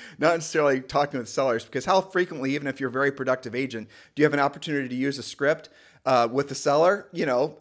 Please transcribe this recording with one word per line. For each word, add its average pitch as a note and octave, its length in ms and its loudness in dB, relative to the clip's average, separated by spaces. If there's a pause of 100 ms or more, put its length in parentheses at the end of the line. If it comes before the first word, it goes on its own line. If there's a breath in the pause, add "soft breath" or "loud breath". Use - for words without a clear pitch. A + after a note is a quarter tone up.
(180 loud breath)
not E3 160 4
necessarily D3 460 2
talking C#3+ 380 -2
with A2+ 100 -8
sellers, B2 360 0
because - 200 -6
how F#3+ 180 4
frequently, C#3+ 520 -2
even C#3 140 -4
if C3 100 -6
you're C3+ 100 -4
a A#2+ 40 -6
very C3+ 180 2
productive B2+ 440 -4
agent, A#2 340 -6 (260 soft breath)
do C#3+ 80 2
you - 40 8
have C#3+ 60 2
an C#3+ 80 0
opportunity C#3+ 480 -2
to B2+ 60 -8
use C3+ 240 -2
a A#2+ 60 -10
script, - 460 -2 (360 soft breath)
uh, B2 240 4
with C#3 180 0
the C#3 60 -8
seller? E3 580 2
You E3 140 -2
know, C#3 340 0